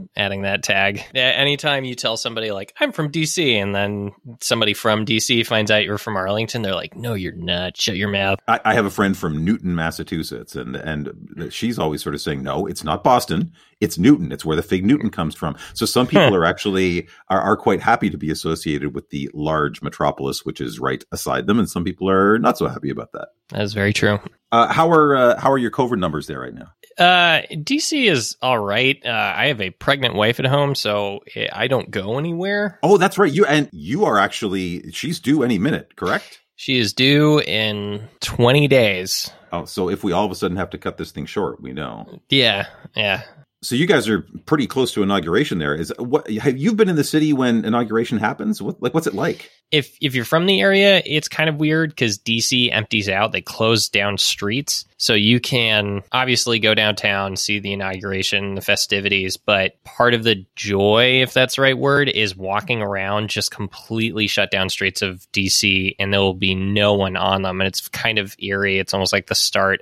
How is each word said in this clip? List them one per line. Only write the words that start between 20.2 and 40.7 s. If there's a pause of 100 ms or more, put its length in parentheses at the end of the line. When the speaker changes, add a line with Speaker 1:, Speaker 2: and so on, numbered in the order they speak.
Speaker 2:
which
is
right
aside
them,
and
some
people
are
not
so
happy
about
that. (220)
Speaker 1:
That
is
very
true. (300)
Speaker 2:
Uh,
how
are,
uh,
how
are
your
covid
numbers
there
right
now? (260)
Speaker 1:
Uh, (220)
D
C
is
all
right.
Uh,
I
have
a
pregnant
wife
at
home,
so (160)
I,
I
don't
go
anywhere.
Speaker 2:
Oh,
that's
right.
You,
and
you
are
actually,
she's
due
any
minute,
correct? (160)
Speaker 1:
She
is
due
in (140)
twenty
days. (220)
Speaker 2:
Oh,
so
if
we
all
of
a
sudden
have
to